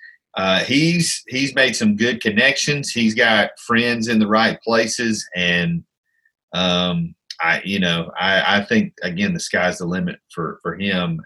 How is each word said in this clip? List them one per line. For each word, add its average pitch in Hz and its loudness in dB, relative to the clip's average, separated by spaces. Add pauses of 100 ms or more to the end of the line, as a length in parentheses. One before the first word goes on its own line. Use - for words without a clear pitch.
(360)
uh, 95 2
he's, 165 0
he's 131 -4
made 131 4
some 107 2
good 117 0
connections. 139 0
He's 113 0
got 110 2
friends 117 0
in 113 2
the 107 4
right 107 2
places. 113 0
And, 87 0 (680)
um, 90 -2 (240)
I, 82 0
you 98 -2
know, 85 -2
I, 95 2
I 101 -2
think, 104 0
again, 90 -4
the 82 -6
sky's 90 -2
the 90 -8
limit 87 -4 (160)
for, 78 -8
for 82 -6
him 90 -4